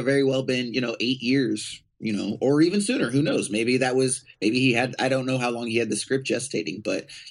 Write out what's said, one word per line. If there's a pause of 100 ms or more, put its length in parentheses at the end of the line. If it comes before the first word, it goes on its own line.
very
well
been,
you
know,
eight
years, (180)
you
know,
or
even
sooner.
Who
knows?
Maybe
that
was, (160)
maybe
he
had,
I
don't
know
how
long
he
had
the
script
gestating,
but (240)